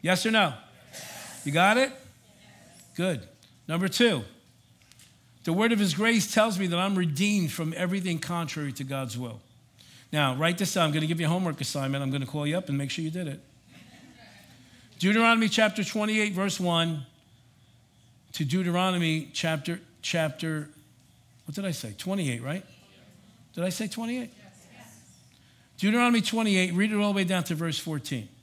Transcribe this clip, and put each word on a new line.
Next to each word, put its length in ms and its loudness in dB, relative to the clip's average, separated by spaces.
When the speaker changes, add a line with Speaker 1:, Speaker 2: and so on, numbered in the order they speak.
Speaker 1:
Yes 240 2
or 40 2
no? 220 4
Speaker 2:
Yes. 540 -16
Speaker 1:
You 60 -2
got 260 6
it? 120 2
Speaker 2:
Yes. 920 -20
Speaker 1:
Good. 320 -2
Number 220 0
two, 360 4
the 100 0
word 180 4
of 60 2
his 160 2
grace 360 2
tells 280 4
me 80 0
that 120 0
I'm 200 0
redeemed 540 2
from 220 -4
everything 440 -2
contrary 560 -6
to 100 -8
God's 320 -6
will. 240 -10
Now, 220 2
write 240 0
this 160 -2
down. 120 4
I'm 60 2
gonna 140 0
give 140 -2
you 60 0
a 20 2
homework 320 0
assignment. 420 -4
I'm 80 -2
gonna 160 -4
call 200 -4
you 120 0
up 100 -6
and 80 -2
make 140 -4
sure 140 -6
you 60 -4
did 180 -6
it. 120 -10
Deuteronomy 500 4
chapter 360 2
twenty-eight, 480 0
verse 260 -2
one, 480 0
to 120 -4
Deuteronomy 880 0
chapter, 480 -2
chapter, 680 -4
what 100 -10
did 100 -6
I 60 -2
say? 260 -8
Twenty-eight, 460 -4
right? 240 -6
Did 100 -4
I 40 0
say 180 -4
twenty-eight? 500 -6
Speaker 2:
Yes. 500 -20
Speaker 1:
Deuteronomy 420 4
twenty-eight, 540 2
read 180 2
it 40 0
all 160 2
the 40 0
way 80 2
down 200 0
to 100 -4
verse 240 -2
fourteen. 500 -6